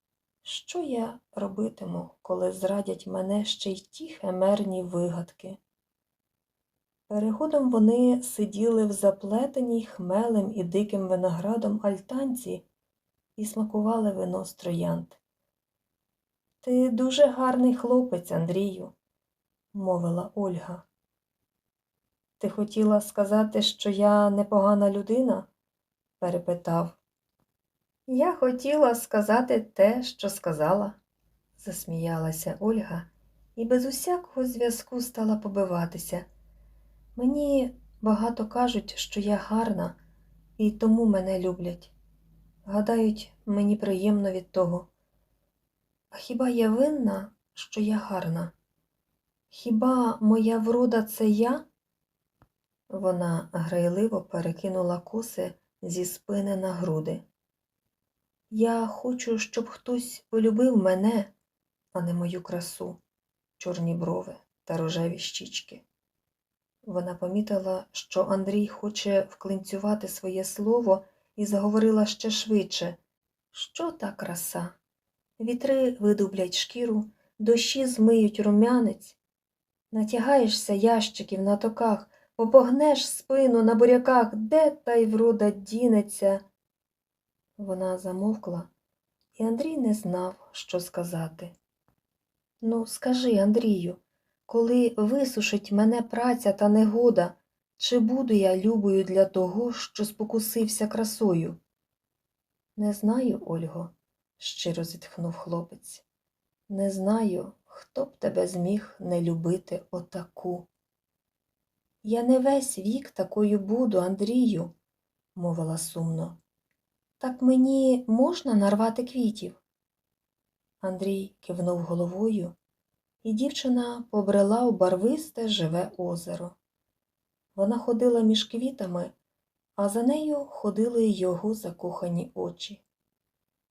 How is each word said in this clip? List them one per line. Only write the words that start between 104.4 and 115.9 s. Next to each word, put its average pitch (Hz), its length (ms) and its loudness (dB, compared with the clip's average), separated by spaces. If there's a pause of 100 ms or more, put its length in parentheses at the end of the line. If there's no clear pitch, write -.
зітхнув 170 520 -10
хлопець. - 720 -12 (640)
«Не 196 220 -2
знаю, 196 600 -2 (120)
хто - 420 -10
б - 120 -16
тебе 180 300 -2
зміг 185 520 -4
не 175 220 -2
любити 170 720 -4
отаку». 175 760 -10 (1400)
«Я 233 200 -2
не 254 160 6
весь 269 400 0
вік 226 320 -4
такою 208 480 0
буду, 208 400 0
Андрію», — 196 720 0 (640)
мовила 165 420 -4
сумно. 165 600 -6 (800)